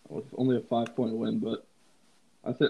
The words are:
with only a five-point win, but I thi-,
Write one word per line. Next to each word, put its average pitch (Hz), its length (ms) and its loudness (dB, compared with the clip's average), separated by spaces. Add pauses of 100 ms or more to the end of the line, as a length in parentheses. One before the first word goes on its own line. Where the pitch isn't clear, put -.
with - 160 -8 (120)
only 127 200 4
a 110 40 0
five-point 117 540 -2
win, 113 240 0
but - 260 -4 (800)
I 123 80 -2
thi-, - 160 4